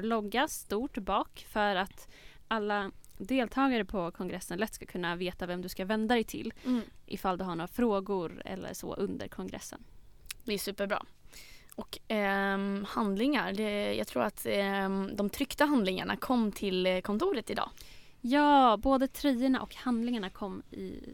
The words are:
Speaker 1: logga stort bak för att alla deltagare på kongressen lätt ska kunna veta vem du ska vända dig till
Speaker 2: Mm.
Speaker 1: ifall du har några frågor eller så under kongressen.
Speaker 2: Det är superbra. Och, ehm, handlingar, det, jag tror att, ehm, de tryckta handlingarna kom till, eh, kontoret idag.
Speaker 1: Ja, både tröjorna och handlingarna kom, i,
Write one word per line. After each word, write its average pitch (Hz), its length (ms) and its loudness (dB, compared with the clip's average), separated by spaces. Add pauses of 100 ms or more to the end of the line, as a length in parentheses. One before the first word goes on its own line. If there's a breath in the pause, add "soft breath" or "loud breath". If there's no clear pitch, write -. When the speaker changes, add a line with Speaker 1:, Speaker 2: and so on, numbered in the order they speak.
Speaker 1:
logga 226 460 2
stort - 500 -4
bak 208 500 -2
för 208 280 2
att - 320 -4 (400 loud breath)
alla 208 420 0 (280)
deltagare 254 680 2
på 185 260 -2
kongressen 180 480 -6
lätt 214 160 -2
ska - 120 -14
kunna 175 300 -2
veta 180 300 -4
vem 180 160 -4
du 180 60 -6
ska 190 160 -6
vända 220 300 2
dig 226 100 2
till - 280 -8 (120)
Speaker 2:
Mm. 247 180 0 (240 loud breath)
Speaker 1:
ifall 185 320 -2
du 185 60 -4
har 180 120 -4
några 165 120 -4
frågor 196 760 0
eller 190 300 -8
så - 200 -8
under 196 340 -4
kongressen. - 560 -10 (600)
Speaker 2:
Det 208 100 -2
är 202 40 -2
superbra. 202 440 -4 (720 loud breath)
Och, - 240 -10 (100)
ehm, 196 800 0
handlingar, 208 640 2
det, 208 420 0
jag 214 120 -2
tror - 160 0
att, 214 280 -2
ehm, 196 680 2
de 202 140 0
tryckta - 340 2
handlingarna 190 520 2
kom 226 360 2
till, 185 340 2
eh, 185 140 2
kontoret 240 500 0
idag. - 200 -2 (500 loud breath)
Speaker 1:
Ja, 269 640 8
både 269 260 4
tröjorna 262 540 2
och - 120 -10
handlingarna 233 560 -2
kom, 190 400 -6
i, 190 300 -10 (140)